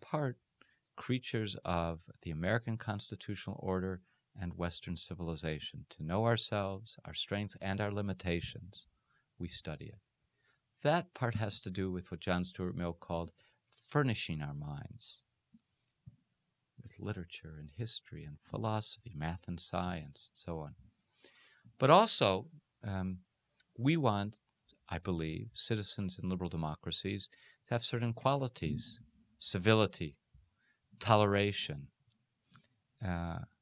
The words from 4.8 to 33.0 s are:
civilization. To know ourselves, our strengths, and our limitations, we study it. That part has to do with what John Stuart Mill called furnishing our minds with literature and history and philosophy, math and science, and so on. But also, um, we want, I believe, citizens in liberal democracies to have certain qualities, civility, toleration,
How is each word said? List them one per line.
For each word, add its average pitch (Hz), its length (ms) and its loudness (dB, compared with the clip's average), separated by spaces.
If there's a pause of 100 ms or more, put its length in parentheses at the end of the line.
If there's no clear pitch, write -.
civilization. 80 920 -4
To - 140 -10
know 95 220 0
ourselves, 104 800 0
our - 100 -12
strengths, 101 440 -4
and 98 220 -2
our 104 100 0
limitations, 92 960 -2 (540)
we 87 80 -4
study - 380 -6
it. 104 140 -14 (840)
That 170 300 2
part 117 220 0
has 104 260 0
to 98 80 -6
do 95 220 -2
with 90 200 -6
what 85 80 -6
John 90 260 2
Stuart 90 300 -4
Mill 85 180 -2
called 82 380 -4 (580)
furnishing 110 520 0
our 71 120 -8
minds 73 720 -10 (1600)
with - 180 -18
literature 92 600 -8
and 76 160 -14
history - 480 -8
and 147 140 -12 (120)
philosophy, 107 680 -2
math 82 320 -4
and 87 120 -4
science, 87 720 -4
and - 60 -10
so 82 220 -4
on. 73 160 -10 (1040)
But 135 100 6
also, 135 580 8 (360)
um, 92 360 -4 (580)
we 143 200 4
want, 107 440 0 (460)
I 85 120 -4
believe, 87 540 -2
citizens 104 680 2
in 90 80 -2
liberal 90 200 0
democracies 85 800 -4 (380)
to - 60 -2
have 117 100 0
certain 117 300 0
qualities, 131 840 0 (400)
civility, 98 760 4 (840)
toleration, 101 880 4 (1160)